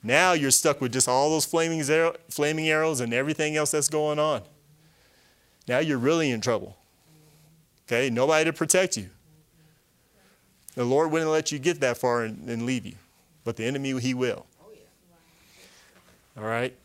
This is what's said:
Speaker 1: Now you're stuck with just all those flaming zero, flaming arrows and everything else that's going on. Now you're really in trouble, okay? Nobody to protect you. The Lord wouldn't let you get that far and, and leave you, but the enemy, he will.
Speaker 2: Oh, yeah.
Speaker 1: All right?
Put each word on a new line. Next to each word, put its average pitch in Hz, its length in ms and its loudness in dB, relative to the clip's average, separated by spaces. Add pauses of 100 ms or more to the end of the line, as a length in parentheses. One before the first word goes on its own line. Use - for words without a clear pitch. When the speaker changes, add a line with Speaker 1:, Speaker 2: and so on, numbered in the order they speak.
Speaker 1:
Now 165 300 4
you're 143 180 2
stuck - 300 2
with 123 100 -2
just 127 160 0
all 131 220 2
those 156 160 0
flaming 165 360 0
zero, 160 320 2 (160)
flaming 156 380 0
arrows 156 320 2
and 117 140 -4
everything 151 420 -2
else 151 160 0
that's 147 160 0
going 151 320 0
on. 151 220 0 (1200)
Now 123 140 2
you're 151 180 0
really 147 320 2
in 113 120 -2
trouble, 104 340 -2 (1120)
okay? 127 220 0
Nobody 139 340 4
to 160 80 2
protect 185 460 0
you. 98 100 -10 (1700)
The 123 80 -2
Lord 143 260 2
wouldn't 156 220 0
let 156 220 0
you 147 40 -6
get 151 220 -2
that 123 180 0
far 120 260 0
and, 110 260 -8
and 117 160 -4
leave 123 200 -4
you, - 100 -14 (500)
but 117 100 -6
the 110 80 -8
enemy, 135 380 -4
he 127 120 -2
will. 123 320 -2 (160)
Speaker 2:
Oh, - 120 -20
yeah. - 1700 -20
Speaker 1:
All 107 60 -6
right? 120 380 -4